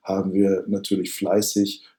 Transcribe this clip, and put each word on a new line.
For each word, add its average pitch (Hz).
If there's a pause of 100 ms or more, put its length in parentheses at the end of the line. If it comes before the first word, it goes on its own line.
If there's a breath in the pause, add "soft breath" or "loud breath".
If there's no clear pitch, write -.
haben 95
wir 98
natürlich 98
fleißig 101 (140 soft breath)